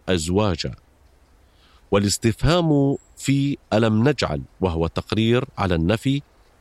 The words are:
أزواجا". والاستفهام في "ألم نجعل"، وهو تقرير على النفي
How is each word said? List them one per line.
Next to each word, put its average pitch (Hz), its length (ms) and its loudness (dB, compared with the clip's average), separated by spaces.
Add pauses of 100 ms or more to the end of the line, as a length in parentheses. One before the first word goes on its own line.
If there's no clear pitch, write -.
أزواجا". 90 640 -2 (1160)
والاستفهام 139 1080 2 (200)
في 139 400 -2 (160)
"ألم 110 360 4
نجعل"، 76 320 -2 (200)
وهو 82 260 0
تقرير 113 580 -2 (120)
على 90 180 0
النفي 113 460 0 (400)